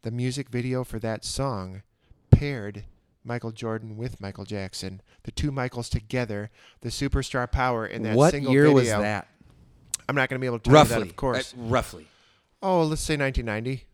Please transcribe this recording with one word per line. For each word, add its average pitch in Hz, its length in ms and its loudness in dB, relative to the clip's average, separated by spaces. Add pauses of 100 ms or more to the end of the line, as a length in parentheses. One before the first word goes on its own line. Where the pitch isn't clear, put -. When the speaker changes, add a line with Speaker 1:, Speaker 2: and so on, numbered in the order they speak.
Speaker 1:
the - 100 -8
music 123 380 -4
video 127 340 -4
for 113 160 -10
that 110 240 -6
song 98 600 -6 (480)
paired 104 540 2 (380)
Michael 117 280 -8
Jordan 110 440 -8
with 113 240 -10
Michael 98 240 -12
Jackson, 95 580 -10 (220)
the - 80 -14
two 147 200 -4
Michaels 127 380 -6
together, 107 600 -6 (320)
the 117 80 -8
superstar 131 600 -2
power 123 360 0
in - 180 -8
that 107 120 0
Speaker 2:
What 147 160 6
Speaker 1:
single 143 200 -2
Speaker 2:
year 147 200 8
was 131 140 6
Speaker 1:
video. 107 160 0
Speaker 2:
that? 104 260 -4 (840)
Speaker 1:
I'm 131 60 -2
not 131 140 0
gonna 131 100 -6
be 131 80 -4
able 120 120 -4
to - 40 -18
tell 123 100 6
you 151 60 12
Speaker 2:
Roughly. 117 240 6
Speaker 1:
that, 92 60 -10
of - 60 -20
course. 131 380 -4
Speaker 2:
Uh, 127 80 -14
roughly. 113 460 -4 (560)
Speaker 1:
Oh, 185 200 2
let's 156 200 -2
say 156 120 0
nineteen 131 300 -2
ninety. 113 480 -6